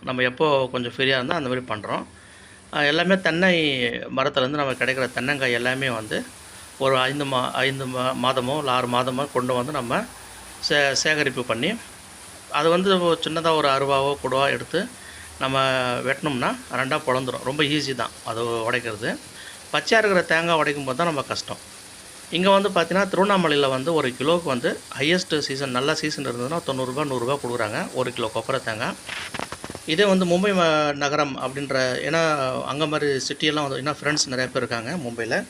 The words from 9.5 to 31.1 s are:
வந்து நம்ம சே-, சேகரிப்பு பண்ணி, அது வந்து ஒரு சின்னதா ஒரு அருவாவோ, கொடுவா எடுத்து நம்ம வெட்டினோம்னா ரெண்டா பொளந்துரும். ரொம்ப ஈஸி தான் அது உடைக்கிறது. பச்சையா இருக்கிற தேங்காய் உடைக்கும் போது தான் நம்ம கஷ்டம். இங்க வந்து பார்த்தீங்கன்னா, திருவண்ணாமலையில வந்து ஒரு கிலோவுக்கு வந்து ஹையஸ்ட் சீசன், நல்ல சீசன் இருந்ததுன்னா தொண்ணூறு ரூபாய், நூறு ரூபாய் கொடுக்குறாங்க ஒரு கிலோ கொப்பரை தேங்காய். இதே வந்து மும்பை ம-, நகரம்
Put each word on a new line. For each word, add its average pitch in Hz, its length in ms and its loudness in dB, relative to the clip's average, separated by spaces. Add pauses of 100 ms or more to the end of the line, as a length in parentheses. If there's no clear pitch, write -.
வந்து 127 200 -2
நம்ம 131 220 -2 (680)
சே-, 143 340 4
சேகரிப்பு 143 480 0
பண்ணி, 123 200 0 (880)
அது 156 160 4
வந்து 185 140 2 (180)
ஒரு 160 180 4
சின்னதா 160 260 0 (100)
ஒரு 147 160 4
அருவாவோ, 139 340 2 (140)
கொடுவா 135 200 2 (120)
எடுத்து 123 240 -4 (640)
நம்ம 135 120 0 (520)
வெட்டினோம்னா 139 420 0 (300)
ரெண்டா 135 260 0
பொளந்துரும். 127 420 -2
ரொம்ப 147 140 0 (140)
ஈஸி 135 260 -2
தான் 113 100 -4 (180)
அது 113 120 -2 (260)
உடைக்கிறது. 120 400 -2 (640)
பச்சையா 151 280 4
இருக்கிற 202 220 4 (100)
தேங்காய் 165 280 4
உடைக்கும் 147 280 0
போது 127 120 -2
தான் 170 100 2
நம்ம 143 220 -2
கஷ்டம். - 280 -8 (760)
இங்க 185 200 4
வந்து 202 200 4
பார்த்தீங்கன்னா, 180 360 2
திருவண்ணாமலையில 170 640 4
வந்து 135 220 -2
ஒரு 139 100 2 (120)
கிலோவுக்கு 165 340 2
வந்து 127 160 0 (280)
ஹையஸ்ட் 170 360 2 (140)
சீசன், 135 300 -4
நல்ல 143 240 2
சீசன் 151 260 -4
இருந்ததுன்னா 127 400 -4
தொண்ணூறு 131 240 -2
ரூபாய், 143 180 -2
நூறு 123 160 -2
ரூபாய் 139 160 -2
கொடுக்குறாங்க 120 380 -2 (200)
ஒரு 123 160 0
கிலோ 113 200 -2
கொப்பரை 127 320 -2
தேங்காய். 113 280 -4 (1000)
இதே 190 180 4
வந்து 185 200 4
மும்பை 190 280 2
ம-, 151 420 2
நகரம் 143 320 0 (100)